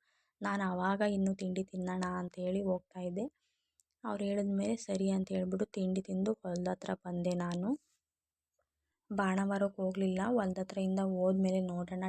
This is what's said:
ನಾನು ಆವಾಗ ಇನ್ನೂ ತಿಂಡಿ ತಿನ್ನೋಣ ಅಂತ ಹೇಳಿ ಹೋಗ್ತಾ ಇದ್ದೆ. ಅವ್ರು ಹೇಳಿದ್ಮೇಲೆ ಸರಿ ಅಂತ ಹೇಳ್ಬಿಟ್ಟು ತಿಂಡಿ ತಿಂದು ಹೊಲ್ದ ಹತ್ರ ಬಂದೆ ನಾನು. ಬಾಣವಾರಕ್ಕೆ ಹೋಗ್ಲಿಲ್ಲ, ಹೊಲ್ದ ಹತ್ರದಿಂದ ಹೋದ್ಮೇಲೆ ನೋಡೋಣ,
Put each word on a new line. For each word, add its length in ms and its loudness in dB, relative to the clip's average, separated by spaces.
ನಾನು 220 0
ಆವಾಗ 380 0
ಇನ್ನೂ 320 2
ತಿಂಡಿ 300 -2
ತಿನ್ನೋಣ 440 -4
ಅಂತ 280 -4
ಹೇಳಿ 260 -2
ಹೋಗ್ತಾ 380 -2
ಇದ್ದೆ. 320 -4
ಅವ್ರು 220 -4
ಹೇಳಿದ್ಮೇಲೆ 500 0
ಸರಿ 340 0
ಅಂತ 200 0
ಹೇಳ್ಬಿಟ್ಟು 360 0
ತಿಂಡಿ 360 -2
ತಿಂದು 320 0
ಹೊಲ್ದ 340 -4
ಹತ್ರ 260 -2
ಬಂದೆ 400 -2
ನಾನು. 460 -2
ಬಾಣವಾರಕ್ಕೆ 680 2
ಹೋಗ್ಲಿಲ್ಲ, 440 0
ಹೊಲ್ದ 320 2
ಹತ್ರದಿಂದ 420 0
ಹೋದ್ಮೇಲೆ 600 4
ನೋಡೋಣ, 500 -2